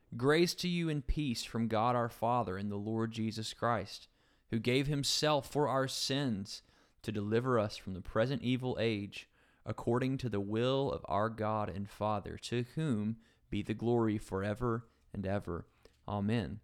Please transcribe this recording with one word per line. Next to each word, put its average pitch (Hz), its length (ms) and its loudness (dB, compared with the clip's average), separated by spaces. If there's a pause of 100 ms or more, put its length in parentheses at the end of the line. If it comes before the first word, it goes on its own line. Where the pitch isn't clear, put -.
(160)
Grace 151 380 4
to - 140 -4
you 170 200 0
and 147 180 -2
peace 143 380 0
from 117 240 -2
God 113 280 2
our 117 120 2
Father 113 480 0
and 101 140 -4
the 101 60 -4
Lord 110 340 0
Jesus 110 420 -4
Christ, 117 540 -2 (440)
who 113 100 0
gave 127 260 2
himself 147 640 2
for 147 180 2
our 131 200 2
sins 131 760 -2 (400)
to - 80 -6
deliver 113 480 2
us 107 180 0
from - 180 -8
the 90 60 -8
present 123 420 0
evil 127 380 0
age, 104 480 -2 (400)
according 131 480 2
to 127 120 -4
the 101 120 0
will 120 520 2
of - 160 -6
our 101 200 2
God 107 400 -2
and 98 220 -6
Father, 101 520 -2
to 120 220 0 (120)
whom 113 400 0 (340)
be 101 120 0
the 107 120 -2
glory 113 420 4
forever 107 680 -2 (260)
and 98 140 -4
ever. 95 400 -2 (400)
Amen. 104 580 0